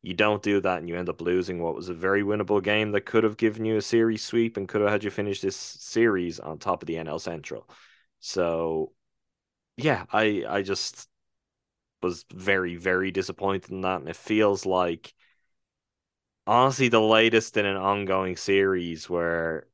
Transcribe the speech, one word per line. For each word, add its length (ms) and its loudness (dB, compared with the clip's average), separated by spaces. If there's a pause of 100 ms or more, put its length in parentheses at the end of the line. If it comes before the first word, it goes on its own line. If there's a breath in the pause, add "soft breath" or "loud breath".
You 120 -8
don't 300 2
do 160 4
that, 200 0
and 100 -8
you 80 -6
end 120 -4
up 120 -8
losing 400 -2
what 140 -2
was 120 -10
a 60 -8
very 280 0
winnable 400 0
game 300 0
that 140 -2
could 180 2
have 140 0
given 260 0
you 140 0
a 40 2
series 420 2
sweep 340 0
and 100 -6
could 140 -2
have 80 4
had 140 0
you 60 -4
finish 300 -4
this 160 -4
series 840 0
on 180 -12
top 260 -4
of 40 -10
the 100 -6
N 100 -8
L 120 -6
Central. 500 -10 (500 soft breath)
So, 720 -2 (840)
yeah, 340 0
I, 360 2
I 160 -2
just 440 -6 (920)
was 320 -4
very, 420 0
very 360 0
disappointed 580 -4
in 120 -8
that, 180 -2
and 100 -10
it 60 -8
feels 500 0
like, 480 0 (1300)
honestly, 420 4
the 100 6
latest 560 4
in 120 2
an 100 -2
ongoing 580 0
series 720 0
where 680 -2